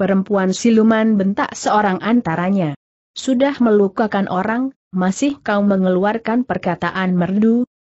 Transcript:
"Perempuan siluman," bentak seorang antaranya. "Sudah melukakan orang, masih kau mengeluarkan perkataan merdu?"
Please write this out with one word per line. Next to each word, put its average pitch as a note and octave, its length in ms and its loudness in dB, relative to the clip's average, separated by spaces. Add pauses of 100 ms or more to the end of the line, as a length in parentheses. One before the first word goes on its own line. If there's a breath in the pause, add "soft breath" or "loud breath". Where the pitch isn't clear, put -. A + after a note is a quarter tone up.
"Perempuan F#3+ 560 0
siluman," A3 640 2
bentak G3+ 320 -2
seorang G#3 480 0
antaranya. F3+ 720 0 (400)
"Sudah C4+ 480 -2
melukakan G#3 720 0
orang, A3+ 400 -4 (240)
masih F#3+ 480 0
kau G#3 160 0
mengeluarkan G3+ 880 0
perkataan F#3 640 -4
merdu?" G#3 560 0 (120)